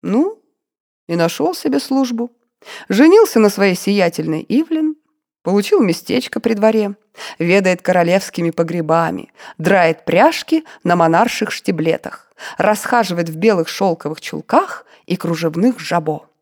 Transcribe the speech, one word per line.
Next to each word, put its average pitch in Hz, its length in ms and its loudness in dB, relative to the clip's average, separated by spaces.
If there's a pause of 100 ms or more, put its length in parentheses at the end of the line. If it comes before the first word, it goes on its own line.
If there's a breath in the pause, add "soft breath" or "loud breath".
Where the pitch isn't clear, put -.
Ну, 294 400 -2 (640)
и 170 80 -4
нашёл 170 380 0
себе 285 260 -2
службу. 247 520 -4 (560 loud breath)
Женился 320 520 6
на 208 100 6
своей 196 260 0
сиятельной 170 720 -2
Ивлин, 311 480 -2 (460)
получил 202 400 2
местечко 226 580 -2
при 226 140 0
дворе, 208 420 0 (440 loud breath)
ведает 180 420 2
королевскими 180 720 0
погребами, 165 840 -2 (240 loud breath)
драет 170 480 2
пряжки 311 580 2 (200 loud breath)
на 175 120 2
монарших 175 560 2
штиблетах, - 800 -6 (260 loud breath)
расхаживает 208 720 0
в 160 60 -10
белых 175 320 2
шёлковых 165 540 -4
чулках - 640 -4 (220 soft breath)
и 180 80 -2
кружевных 170 640 -2
жабо. 156 500 -6 (120)